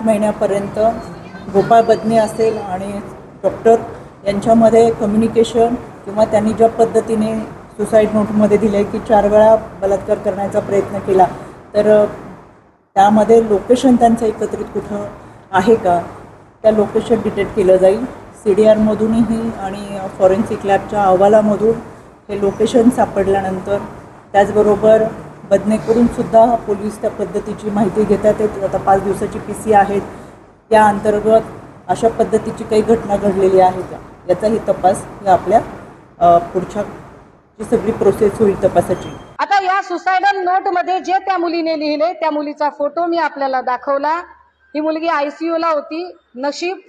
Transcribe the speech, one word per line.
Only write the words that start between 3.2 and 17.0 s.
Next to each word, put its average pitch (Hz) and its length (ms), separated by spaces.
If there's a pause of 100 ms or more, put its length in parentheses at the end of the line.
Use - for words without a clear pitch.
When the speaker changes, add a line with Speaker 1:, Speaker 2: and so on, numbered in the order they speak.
Speaker 1:
डॉक्टर 226 320 (520)
यांच्यामध्ये 226 640
कम्युनिकेशन 226 840
किंवा 214 500
त्यांनी 214 280
ज्या 226 160
पद्धतीने 220 680
सुसाईड 214 760
नोटमध्ये 208 440
दिलं 202 180
आहे 202 100
की 214 140
चार 208 280
वेळा 214 280
बलात्कार 196 640
करण्याचा 202 420
प्रयत्न 202 400
केला, 190 260 (480)
तर, 208 280
अ, 208 40 (920)
त्यामध्ये 214 540
लोकेशन 247 460
त्यांचं 233 300
एकत्रित 214 400
कुठं 208 400 (460)
आहे 196 240
का, 175 260 (600)
त्या 220 100
लोकेशन 220 440